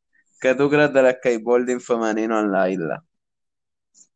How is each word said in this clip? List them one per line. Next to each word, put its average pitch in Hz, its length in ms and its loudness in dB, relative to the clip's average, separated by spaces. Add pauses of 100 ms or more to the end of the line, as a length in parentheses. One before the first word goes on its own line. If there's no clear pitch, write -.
(380)
¿Qué 131 160 0
tú 139 140 0
crees 147 240 2
del 131 240 4
skateboarding 123 640 0
femenino 113 600 -2
en 104 120 -2
la 95 160 0
isla? 82 340 -6 (1120)